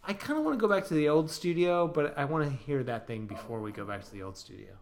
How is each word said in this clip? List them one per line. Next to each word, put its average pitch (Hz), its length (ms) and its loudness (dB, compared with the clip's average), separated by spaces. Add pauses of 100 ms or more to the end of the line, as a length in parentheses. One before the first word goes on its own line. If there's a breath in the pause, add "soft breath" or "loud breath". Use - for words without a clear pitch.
I 190 80 -4
kinda 294 280 -2
wanna 302 160 2
go 220 120 4
back 196 180 4
to 170 80 -2
the 151 140 6
old 156 220 4
studio, 175 580 2
but 147 280 0
I 147 100 0
wanna 151 240 2
hear 135 340 -2
that 117 220 -4
thing 110 200 -6
before 110 340 -6
we 107 120 -6
go 104 120 -8
back 101 200 -8
to - 80 -18
the 101 100 -10
old 95 140 -10
studio. 98 460 -16